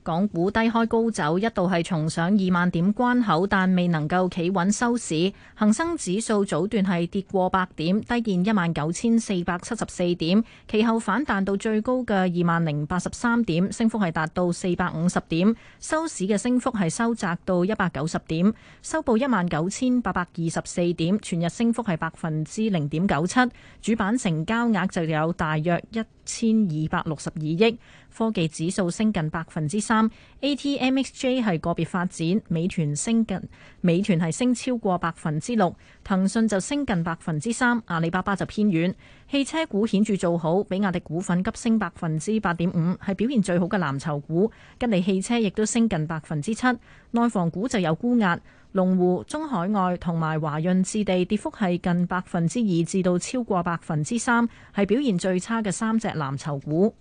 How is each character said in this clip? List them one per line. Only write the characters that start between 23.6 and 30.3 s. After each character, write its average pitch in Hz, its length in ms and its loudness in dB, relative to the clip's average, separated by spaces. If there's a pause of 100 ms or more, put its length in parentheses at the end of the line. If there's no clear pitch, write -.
主 220 140 0
板 220 220 0
成 160 280 0
交 233 240 0
額 190 180 2
就 180 160 -2
有 160 300 0
大 156 240 -2
約 170 340 0
一 226 100 -4 (240)
千 220 380 2
二 156 260 0
百 175 160 -2
六 156 140 -4
十 175 100 -6
二 160 140 -8
億。 208 340 2 (400)
科 226 140 0
技 170 160 0
指 160 240 -4
數 185 180 0
升 220 240 0
近 156 160 -2
百 160 180 -6
分 160 200 -4
之 202 120 -2
三 220 300 2 (320)